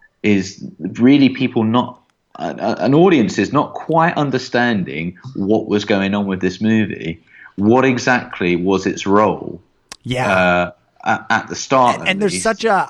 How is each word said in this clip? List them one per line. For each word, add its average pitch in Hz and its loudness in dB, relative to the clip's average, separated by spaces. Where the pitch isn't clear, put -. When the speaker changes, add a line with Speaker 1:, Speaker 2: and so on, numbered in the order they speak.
Speaker 1:
is 98 0
really 123 4
people 120 -2
not, 117 -2
uh, 78 -8
uh, 107 -2
an 120 2
audience 156 4
is 98 0
not 147 0
quite 165 0
understanding 113 -2
what 101 0
was 104 0
going 98 0
on 101 -2
with 95 -4
this 90 -4
movie. 107 -2
What 117 4
exactly 120 0
was 95 0
its - -4
role? 98 0
Speaker 2:
Yeah. 123 -4
Speaker 1:
Uh, 90 2
at, - -2
at 110 0
the 90 -10
start, 127 2
Speaker 2:
And, - -12
Speaker 1:
at - -2
Speaker 2:
and 98 -4
there's 185 0
Speaker 1:
least. 92 -6
Speaker 2:
such 220 -2
a, 185 0